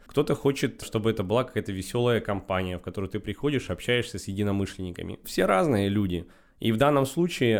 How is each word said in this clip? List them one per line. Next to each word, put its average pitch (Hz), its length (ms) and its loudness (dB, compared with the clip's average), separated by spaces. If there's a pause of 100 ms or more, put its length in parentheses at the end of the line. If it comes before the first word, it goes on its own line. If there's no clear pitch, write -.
Кто-то 151 260 0
хочет, 139 480 0
чтобы 113 300 0
это 107 120 -2
была 107 200 0
какая-то 107 280 -4
весёлая 117 500 0
компания, 92 560 -2
в 85 40 -10
которую 92 280 -6
ты 107 100 -6
приходишь, 135 500 -2
общаешься 117 480 -2
с - 100 -8
единомышленниками. 98 1000 -2
Все - 200 0
разные 147 440 4
люди. 95 360 0 (360)
И 113 100 2
в 110 60 2
данном 139 300 4
случае 131 520 2